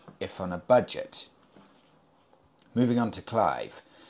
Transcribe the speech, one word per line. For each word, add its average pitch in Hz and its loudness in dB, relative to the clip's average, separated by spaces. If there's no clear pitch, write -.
if - -8
on 90 -4
a 90 -6
budget." - 2
Moving 120 4
on 113 0
to 82 -10
Clive. 69 -2